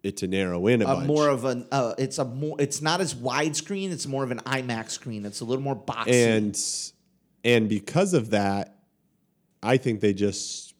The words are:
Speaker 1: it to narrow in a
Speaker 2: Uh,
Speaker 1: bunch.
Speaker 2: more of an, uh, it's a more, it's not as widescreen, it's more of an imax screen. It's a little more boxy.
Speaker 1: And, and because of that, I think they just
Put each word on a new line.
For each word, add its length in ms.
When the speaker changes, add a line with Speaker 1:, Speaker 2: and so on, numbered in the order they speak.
Speaker 1:
it 140
to 100
narrow 400
in 140
a 60
Speaker 2:
Uh, 80
Speaker 1:
bunch. 120
Speaker 2:
more 220
of 160
an, 260
uh, 260
it's 220
a 60
more, 340
it's 220
not 180
as 160
widescreen, 760
it's 140
more 180
of 80
an 80
imax 520
screen. 340
It's 140
a 60
little 180
more 140
boxy. 340
Speaker 1:
And, 480
and 240
because 440
of 180
that, 440
I 140
think 240
they 120
just 680